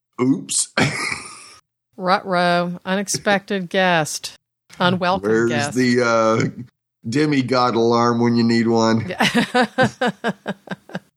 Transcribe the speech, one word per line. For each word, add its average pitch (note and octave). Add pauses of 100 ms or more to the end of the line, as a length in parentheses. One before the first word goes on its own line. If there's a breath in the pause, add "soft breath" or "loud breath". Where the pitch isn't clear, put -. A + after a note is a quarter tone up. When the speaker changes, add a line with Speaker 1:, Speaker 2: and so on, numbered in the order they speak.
(200)
Speaker 1:
oops. -
<laughs> -
Speaker 2:
Ruh-roh, F3
unexpected G3
guest, F3+ (440)
unwelcome F3+
Speaker 1:
Where's A2+
Speaker 2:
guest. C#3+
Speaker 1:
the, B2
uh, A2+ (440)
demigod B2+
alarm A#2
when A#2
you A#2
need A#2
one? A2+
Speaker 2:
Yeah. A#3+
<laughs> - (960)